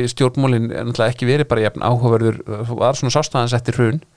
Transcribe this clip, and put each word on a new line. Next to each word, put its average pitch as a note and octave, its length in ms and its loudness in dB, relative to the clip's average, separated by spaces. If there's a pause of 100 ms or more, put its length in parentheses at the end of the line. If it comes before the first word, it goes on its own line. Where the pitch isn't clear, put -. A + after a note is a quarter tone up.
stjórnmálin B2 640 0
náttúrulega A#2+ 420 -2
ekki B2 160 -2
verið D3 180 2
bara A2+ 140 2
jafn - 240 -2
áhugaverður, A2+ 560 2
það A2+ 380 -8
var B2 140 2
svona C3 200 -2
sást D3+ 240 -2
aðeins A#2+ 160 0
eftir A#2+ 240 -2
hrun. B2 240 2 (140)